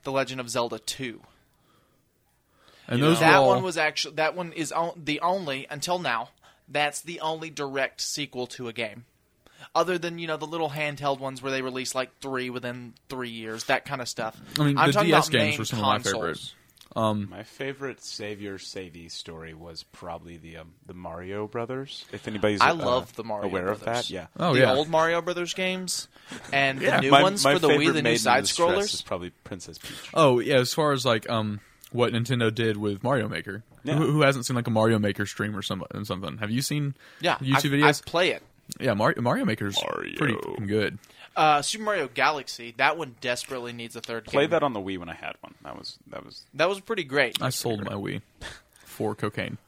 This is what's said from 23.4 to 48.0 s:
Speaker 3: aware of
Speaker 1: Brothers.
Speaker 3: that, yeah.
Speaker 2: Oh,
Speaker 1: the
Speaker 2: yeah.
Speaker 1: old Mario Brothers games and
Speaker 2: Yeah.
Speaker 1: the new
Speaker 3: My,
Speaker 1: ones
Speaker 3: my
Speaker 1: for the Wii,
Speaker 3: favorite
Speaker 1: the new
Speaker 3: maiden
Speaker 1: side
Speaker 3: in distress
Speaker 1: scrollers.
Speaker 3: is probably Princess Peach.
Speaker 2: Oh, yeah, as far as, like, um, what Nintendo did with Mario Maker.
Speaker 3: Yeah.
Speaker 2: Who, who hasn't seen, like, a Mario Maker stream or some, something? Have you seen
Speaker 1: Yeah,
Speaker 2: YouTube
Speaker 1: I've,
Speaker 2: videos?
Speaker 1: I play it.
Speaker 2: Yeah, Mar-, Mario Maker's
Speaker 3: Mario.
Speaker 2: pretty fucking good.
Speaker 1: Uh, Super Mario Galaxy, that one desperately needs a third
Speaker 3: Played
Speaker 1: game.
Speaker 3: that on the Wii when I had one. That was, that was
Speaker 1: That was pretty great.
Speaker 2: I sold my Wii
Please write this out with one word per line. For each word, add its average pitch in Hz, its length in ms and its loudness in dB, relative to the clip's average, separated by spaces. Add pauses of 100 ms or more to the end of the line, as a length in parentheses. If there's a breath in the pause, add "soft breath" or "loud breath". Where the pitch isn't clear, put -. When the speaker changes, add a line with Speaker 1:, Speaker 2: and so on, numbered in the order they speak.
Speaker 3:
aware 92 220 -2
of 107 140 -4
Speaker 1:
Brothers. 117 240 -2
Speaker 3:
that, 104 60 -8
yeah. 87 140 -10 (100)
Speaker 2:
Oh, 170 160 2
Speaker 1:
the 127 80 6
Speaker 2:
yeah. 127 120 6
Speaker 1:
old 151 160 0
Mario 165 320 4
Brothers 170 320 -4
games 185 560 -4 (420 loud breath)
and 135 300 2
Speaker 2:
Yeah. - 160 4
Speaker 1:
the - 60 4
new 135 80 6
Speaker 3:
My, 139 120 12
Speaker 1:
ones 196 220 4
Speaker 3:
my 143 80 8
Speaker 1:
for 147 60 4
the 151 100 6
Wii, 147 80 8
Speaker 3:
favorite 156 160 4
Speaker 1:
the 156 80 2
new - 80 -2
Speaker 3:
maiden 117 100 4
Speaker 1:
side 120 200 4
Speaker 3:
in 101 40 0
distress 170 260 2 (200)
Speaker 1:
scrollers. - 60 -4
Speaker 3:
is - 80 -6
probably 90 260 -6 (160)
Princess 87 320 -12
Peach. - 140 -16 (220 loud breath)
Speaker 2:
Oh, 131 260 6
yeah, 135 160 2
as 127 180 4
far 151 180 2
as, 131 140 -2
like, 113 240 2
um, 107 320 -2 (320 soft breath)
what 120 180 2
Nintendo 113 420 2
did 113 240 0
with 104 260 -4
Mario 120 260 0
Maker. 98 340 -8 (220)
Speaker 3:
Yeah. 139 100 0
Speaker 2:
Who, 147 160 4
who 151 120 4
hasn't 135 240 4
seen, 131 100 0
like, 117 100 -2
a 117 40 -2
Mario 110 280 6
Maker 104 260 0
stream 104 300 -4
or 98 60 -6
some, 98 220 -6 (200)
something? 95 360 -6
Have 107 120 -4
you 123 100 0
seen 143 340 -2 (260 loud breath)
Speaker 1:
Yeah, 165 160 2
Speaker 2:
YouTube 135 180 2
Speaker 1:
I've, 143 80 4 (320)
Speaker 2:
videos? - 100 -8
Speaker 1:
I - 40 -12
play 170 220 2
it. 101 120 -6 (360)
Speaker 2:
Yeah, 123 140 2
Mar-, 110 240 2
Mario 139 280 0
Maker's 104 360 -2
Speaker 3:
Mario. 50 360 -6
Speaker 2:
pretty 131 180 0
fucking 98 320 -6
good. 104 300 0 (380 loud breath)
Speaker 1:
Uh, 151 260 4
Super 220 220 -6
Mario 196 240 0
Galaxy, 127 720 -2
that 147 200 4
one 139 240 -8
desperately 123 520 -4
needs 117 240 -12
a 110 40 -10
third 117 240 -8
Speaker 3:
Played 143 180 2
Speaker 1:
game. 156 80 2
Speaker 3:
that 160 120 4
on 139 100 0
the 104 80 -4
Wii 95 160 -4
when 87 120 -10
I 82 40 -8
had - 280 -10
one. - 220 -18
That 69 140 -12
was, - 200 -14 (100)
that - 180 -12
was - 180 -20 (100)
Speaker 1:
That 151 160 2
was 196 120 -4
pretty 202 240 -4
great. 131 360 0
Speaker 2:
I 131 80 0
sold 110 360 -2
my 98 80 -6
Wii 101 280 -4 (640 loud breath)